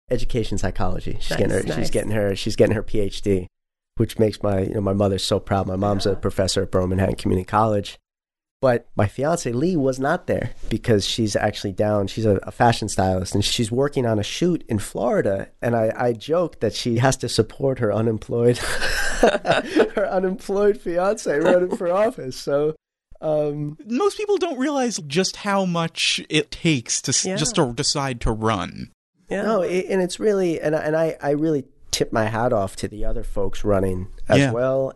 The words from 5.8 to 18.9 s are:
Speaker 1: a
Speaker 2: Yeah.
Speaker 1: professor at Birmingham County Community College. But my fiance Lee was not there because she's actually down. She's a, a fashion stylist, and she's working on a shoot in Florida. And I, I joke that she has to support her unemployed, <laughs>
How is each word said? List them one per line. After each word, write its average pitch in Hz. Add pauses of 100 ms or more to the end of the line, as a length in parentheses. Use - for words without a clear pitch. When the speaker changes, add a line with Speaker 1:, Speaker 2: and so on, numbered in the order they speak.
Speaker 1:
a 104
Speaker 2:
Yeah. 92
Speaker 1:
professor 95
at 90
Birmingham 92
County -
Community 95
College. 107 (640)
But 123
my 104
fiance 143
Lee 160
was 135
not 151
there 110 (180)
because 110
she's 107
actually 104
down. 104
She's 110
a, 101
a -
fashion 117
stylist, 95
and 101
she's 110
working 135
on 110
a 98
shoot 175
in 113
Florida. 127 (100)
And 120
I, 113
I 123
joke 156
that 110
she 117
has 135
to 123
support 131
her 110
unemployed, 117
<laughs> -